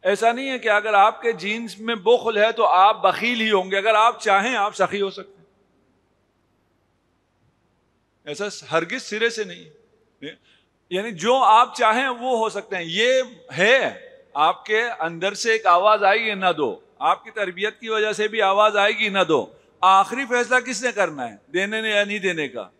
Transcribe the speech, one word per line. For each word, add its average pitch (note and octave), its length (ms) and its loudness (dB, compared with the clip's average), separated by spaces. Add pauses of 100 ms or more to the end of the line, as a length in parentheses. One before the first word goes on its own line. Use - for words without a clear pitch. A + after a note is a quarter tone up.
ऐसा G3+ 280 2
नहीं C4+ 160 -6
है C4 100 -6
कि A#3 100 -4
अगर G#3 260 0
आपके G#3+ 380 4
जीन्स G3+ 480 -8
में A3 220 -6
बुखल G#3+ 360 2
है, A3 140 4
तो A3+ 100 -2
आप F#3+ 340 6 (100)
बखील A3+ 340 0
ही A3 80 -2
होंगे। F#3+ 280 0
अगर G#3 180 2
आप A3+ 240 4
चाहें, G#3 360 0
आप G#3 180 -2
सखी F#3+ 260 -2
हो G3 120 -4
सकते - 300 -20
हैं। - 60 -20 (2750)
ऐसा F#3+ 420 -10
हरगिज E3+ 320 -4
सिरे A3 280 -4
से A3 140 -10
नहीं F3 220 -20
है। - 180 -20 (1080)
यानी G#3 200 -6
जो G3 220 0
आप A#3+ 440 4
चाहें, A#3+ 300 2
वो B3 280 -4
हो A3 140 -2
सकते G3 260 -10
हैं। E3+ 80 -6
ये A#3+ 680 -2
है, F#3+ 520 0 (320)
आपके F3+ 400 0
अंदर F3 580 -4
से A3+ 200 -2
एक A3 120 -2
आवाज़ G3 380 4
आएगी, A3 300 2
"ना F#3+ 180 0
दो।" C#3+ 300 -4 (180)
आपकी F3+ 300 -2
तरबियत G3+ 500 -6
की A3+ 80 -12
वजह G#3+ 240 -2
से G#3 160 -4
भी G#3+ 120 -4
आवाज़ G#3 360 4
आएगी, G#3+ 340 0
"ना F#3+ 140 2
दो।" D3+ 320 0 (280)
आखिरी F#3+ 400 4
फैसला A#3+ 360 0
किसने A#3+ 320 -6
करना E3+ 300 -2
है, A2+ 180 -10 (100)
देने G3+ 320 -4
ने A3 80 -4
या G#3 140 2
नहीं G#3 160 -6
देने E3 280 -4
का? A2 320 -12